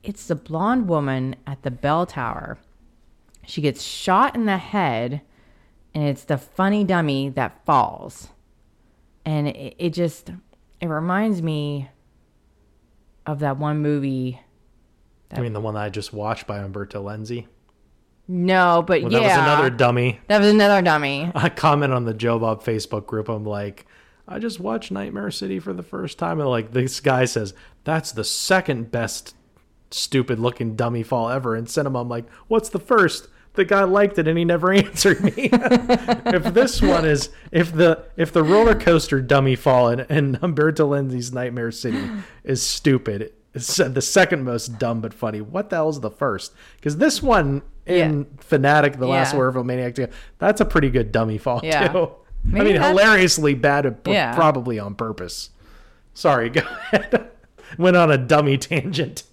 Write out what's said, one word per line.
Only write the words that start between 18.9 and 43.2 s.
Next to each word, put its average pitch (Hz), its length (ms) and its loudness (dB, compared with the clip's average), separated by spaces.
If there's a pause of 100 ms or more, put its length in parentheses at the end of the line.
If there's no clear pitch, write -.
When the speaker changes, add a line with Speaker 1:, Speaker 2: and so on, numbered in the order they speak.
Speaker 2:
Well, 123 100 0
Speaker 1:
yeah. 233 80 4
Speaker 2:
that 220 60 4
was 190 120 4
another 147 320 4
dummy. 120 580 2
Speaker 1:
That 208 120 4
was 208 100 6
another 202 320 6
dummy. 147 520 0
Speaker 2:
I 143 140 0
comment 147 440 2
on 123 120 0
the 113 100 -4
Joe 117 240 0
Bob 110 240 -2
Facebook 110 440 -4
group. 107 220 -6
I'm 107 160 -6
like, 101 420 -8 (420)
"I - 100 -12
just 208 220 -8
watched 220 320 -8
Nightmare 202 400 -8
City 190 260 -8
for 190 140 -10
the 180 100 -10
first - 360 -10
time." 170 220 -4
And, 139 80 -2
like, 113 240 -4
this 127 280 -4
guy 127 240 2
says, 107 300 -6 (280)
"That's 156 300 -6
the 113 100 -8
second 139 680 -2
best - 420 -8 (560)
stupid 127 480 -2
looking 117 380 -4
dummy 117 260 -2
fall 117 260 -2
ever 127 280 -4
in 117 100 -8
cinema." 135 360 -4
I'm 123 60 -8
like, 120 180 -8 (200)
"What's 220 220 0
the 196 100 -6
first?" - 480 2 (280)
The 196 100 2
guy 196 180 2
liked 196 340 2
it 156 120 2
and 165 100 0
he 170 60 0
never 170 280 2
<laughs> - 0 -
answered 196 520 2
me. 240 280 0
<laughs> 240 80 4 (720)
If 170 220 0
this 240 260 2
one 175 240 4
is, 151 260 0 (200)
if 170 220 0
the, 160 320 4 (120)
if 165 160 -2
the 160 120 4
roller 214 320 6
coaster 160 440 2
dummy 135 360 4
fall 123 320 4
in, 120 200 0
in 139 320 0
Umberto 151 480 2
Lenzi's 127 440 -2
Nightmare 123 400 -6
City 131 280 -4 (440)
is 131 180 -2
stupid, 113 680 -2 (200)